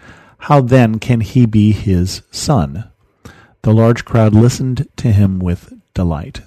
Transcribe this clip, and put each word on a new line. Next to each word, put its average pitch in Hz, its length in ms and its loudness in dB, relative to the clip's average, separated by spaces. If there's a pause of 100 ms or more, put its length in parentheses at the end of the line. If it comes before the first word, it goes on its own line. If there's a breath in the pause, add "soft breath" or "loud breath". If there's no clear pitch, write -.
(380 loud breath)
How 143 240 2
then 120 380 2
can 120 200 -2
he 120 260 2
be 107 280 2
his 92 480 -2 (100)
son? 90 540 -4 (760 soft breath)
The 110 120 0
large 113 320 2
crowd 110 280 0
listened 127 640 0
to 120 160 -2
him 98 260 2
with 90 360 -6 (200)
delight. 85 540 -6